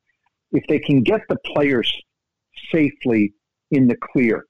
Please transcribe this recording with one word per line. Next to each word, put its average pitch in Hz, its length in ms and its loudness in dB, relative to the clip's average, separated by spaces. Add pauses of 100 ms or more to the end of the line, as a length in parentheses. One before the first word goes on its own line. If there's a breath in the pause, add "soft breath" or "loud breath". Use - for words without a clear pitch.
(520)
if 139 160 -2
they 151 120 0
can 139 240 2
get 214 260 0
the 151 160 -2
players 139 480 -2 (760)
safely 120 640 0 (360)
in 131 180 4
the 120 80 2 (160)
clear 117 380 0